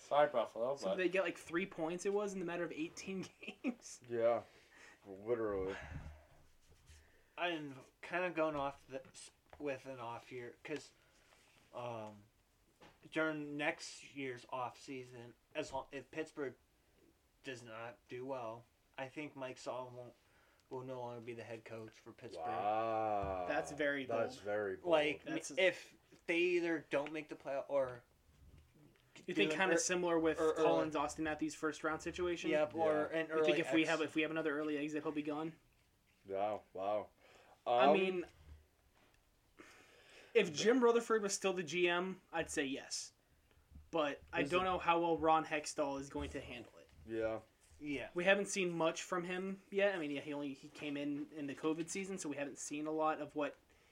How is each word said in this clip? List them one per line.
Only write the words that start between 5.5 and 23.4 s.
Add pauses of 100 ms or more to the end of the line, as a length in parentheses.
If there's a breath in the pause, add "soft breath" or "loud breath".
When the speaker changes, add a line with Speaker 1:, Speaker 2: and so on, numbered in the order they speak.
Speaker 4:
I'm (280)
kinda
going
off (160)
the,
s-, (280)
with
an
off
here, (100)
'cause, (840)
um, (1000)
during
next
year's
off
season, (220)
as
long,
if
Pittsburgh (920)
does
not (140)
do
well, (340)
I
think
Mike
Saul
won't, (560)
will
no
longer
be
the
head
coach (120)
for
Pittsburgh.
Speaker 3:
Wow.